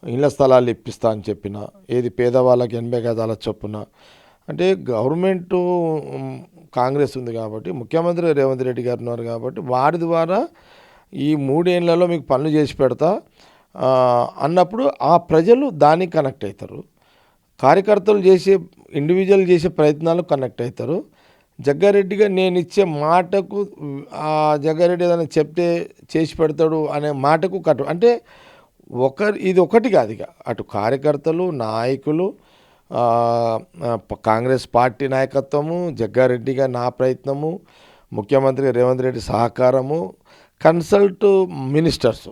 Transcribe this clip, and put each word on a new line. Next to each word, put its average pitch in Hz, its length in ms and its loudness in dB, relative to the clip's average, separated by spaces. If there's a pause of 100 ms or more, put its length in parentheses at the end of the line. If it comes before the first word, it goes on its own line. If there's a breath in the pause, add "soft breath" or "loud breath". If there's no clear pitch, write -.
ఇళ్ల 131 220 0
స్థలాలు 127 420 4
ఇప్పిస్తా 117 400 -4
అని 107 200 -6
చెప్పిన, 101 360 -10 (240)
ఏది 120 180 -2
పేదవాళ్ళకి 123 680 2
ఎనభై 120 220 -6
గజాల 113 380 -4 (120)
చొప్పున. 104 360 -10 (640 soft breath)
అంటే 180 280 0 (140)
గవర్నమెంట్, 175 640 -2
ఉమ్, 151 840 -4 (360)
కాంగ్రెస్ 131 420 -2
ఉంది 123 140 -10
కాబట్టి 110 400 -10
ముఖ్యమంత్రి 165 600 -2
రేవంత్ 135 300 0
రెడ్డి 127 200 -4
గారు 120 160 -4
ఉన్నారు 117 240 -8
కాబట్టి 117 380 -8
వారి 139 380 0
ద్వారా 170 500 -2 (640 soft breath)
ఈ 143 200 -2
మూడేళ్లలో 170 720 0
మీకు 170 160 -2
పనులు 139 260 -2
చేసి 151 280 0
పెడతా, 151 440 0 (560 soft breath)
ఆ, - 120 -2 (520)
అన్నప్పుడు 180 500 0 (120)
ఆ 156 140 4
ప్రజలు 220 540 2
దానికి 160 420 2
కనెక్ట్ 139 320 -4
అవుతారు. 98 400 -12 (800)
కార్యకర్తలు 202 560 4
చేసే, 190 400 4 (340)
ఇండివిడ్యువల్ 185 560 2
చేసే 175 200 4
ప్రయత్నాలు 160 540 0
కనెక్ట్ 135 400 -4
అవుతారు. 120 420 -6 (560 soft breath)
జగ్గారెడ్డిగా 196 680 2
నేను 185 300 0
ఇచ్చే 175 260 0
మాటకు, 180 840 0 (480)
ఆ, 151 500 0
జగ్గారెడ్డి 170 400 2
ఏదైనా 170 180 2
చెప్తే 165 680 -2 (260)
చేసి 160 200 -2
పెడతాడు 156 500 0
అనే 147 240 -4
మాటకు 156 480 2
కట్టు, 156 240 0
అంటే 233 380 2 (720 soft breath)
ఒకరి, 135 480 -2
ఇది 185 200 2
ఒకటి 220 300 2
కాదు 123 220 2
ఇక, 107 100 -12 (260)
అటు 113 140 -6
కార్యకర్తలు, 143 880 -2
నాయకులు, 135 840 -4 (580 soft breath)
ఆ, 120 100 -2 (800)
ఆ, 120 100 -2
ప-, 110 200 -10
కాంగ్రెస్ 120 600 0
పార్టీ 127 340 0
నాయకత్వము, 147 840 -4
జగ్గారెడ్డిగా 123 760 0
నా 123 220 -2
ప్రయత్నము, 139 720 -4 (520 soft breath)
ముఖ్యమంత్రి 135 580 0
రేవంత్ 123 320 2
రెడ్డి 123 180 -2
సహకారము, 131 920 0 (500 soft breath)
కన్సల్ట్ 190 840 4
మినిస్టర్స్. 139 800 -2